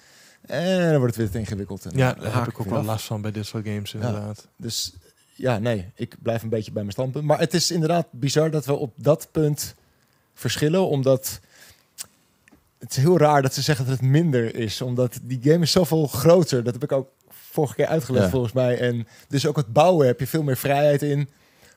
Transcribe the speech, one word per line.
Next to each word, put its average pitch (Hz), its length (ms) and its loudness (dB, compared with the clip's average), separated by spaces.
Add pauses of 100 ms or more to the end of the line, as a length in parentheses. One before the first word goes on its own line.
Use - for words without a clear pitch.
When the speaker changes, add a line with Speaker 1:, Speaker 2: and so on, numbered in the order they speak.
(460)
Speaker 1:
En 175 440 0
dan 151 80 4
wordt 123 80 4
het 113 100 -2
weer 110 140 -2
te 123 80 -6
ingewikkeld 101 460 -8
en 82 120 -10
Speaker 2:
Ja, 127 160 2
Speaker 1:
dan - 100 -12
Speaker 2:
daar 104 100 -6
Speaker 1:
haak - 20 -2 (100)
Speaker 2:
heb - 20 -2
Speaker 1:
ik 117 60 -6
Speaker 2:
ik - 60 -12
ook 113 60 -6
Speaker 1:
weer 98 80 -6
Speaker 2:
wel 107 100 -2
Speaker 1:
af. 104 60 -4
Speaker 2:
last 110 180 -4
van 107 160 -6
bij 107 80 -6
dit 104 160 -6
soort 107 200 -8
games, 104 260 -6
Speaker 1:
Ja. 110 60 -10
Speaker 2:
inderdaad. 107 580 -6
Speaker 1:
Dus - 380 -8 (400)
ja, 123 240 -2
nee, 104 360 -4
ik - 280 -10
blijf 113 200 -4
een 110 60 -8
beetje 110 240 -4
bij 107 100 -6
mijn 101 120 -6
standpunt. 131 300 -6
Maar 151 140 0
het 165 160 -2
is 170 160 0
inderdaad 165 400 0
bizar 147 400 0
dat 151 160 -4
we 139 80 -2
op 139 220 -4
dat 147 360 0
punt 151 420 0 (600)
verschillen, 156 540 0
omdat 131 520 0 (1400)
het 120 120 -16
is - 60 -8
heel 165 220 6
raar 147 240 6
dat 131 120 0
ze 139 80 -4
zeggen 139 240 0
dat 131 120 0
het 127 100 0
minder 135 460 4
is, 110 260 -4
omdat 123 420 -2
die 123 200 -6
game 151 200 6
is 143 80 2
zoveel 160 360 2
groter. 147 580 4
Dat 120 80 -2
heb 117 100 -12
ik 147 100 -4
ook 135 160 -2 (200)
vorige - 460 -4
keer 147 120 0
uitgelegd, 131 380 0
Speaker 3:
Ja. 90 60 2
Speaker 1:
volgens 120 220 -2
mij. 123 260 0
En 120 280 -2 (220)
dus 139 180 0
ook 147 100 -2
het 113 160 -2
bouwen 156 340 6
heb 123 140 2
je 131 60 -4
veel 160 160 -2
meer 135 140 -2
vrijheid 143 460 2
in. 143 260 0 (480)